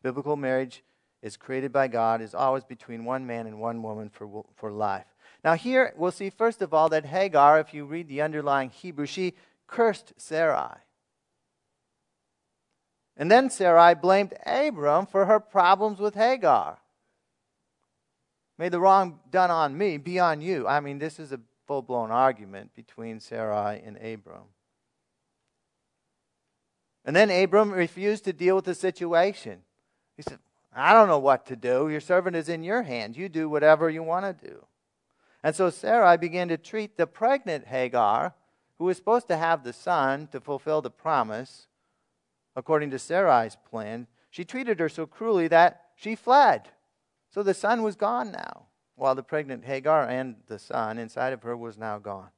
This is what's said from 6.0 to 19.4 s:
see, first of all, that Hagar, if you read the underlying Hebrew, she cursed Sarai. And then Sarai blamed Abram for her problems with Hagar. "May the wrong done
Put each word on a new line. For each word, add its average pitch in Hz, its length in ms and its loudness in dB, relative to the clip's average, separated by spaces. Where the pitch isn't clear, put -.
see, 196 200 -10
first 226 300 -2
of 160 120 -4
all, 160 160 4
that 156 160 0
Hagar, 156 540 4
if - 140 -4
you 147 120 -12
read 160 220 -10
the 139 140 -8
underlying 143 500 -2
Hebrew, 147 340 -10
she 180 300 -6
cursed - 500 -2
Sarai. 156 600 -4
And 156 140 0
then 254 180 6
Sarai 175 460 8
blamed 190 380 2
Abram 185 600 0
for 196 200 0
her 214 140 4
problems 196 600 2
with 208 160 -4
Hagar. 180 640 2
"May 165 100 -6
the 175 140 -2
wrong 190 480 4
done 180 220 2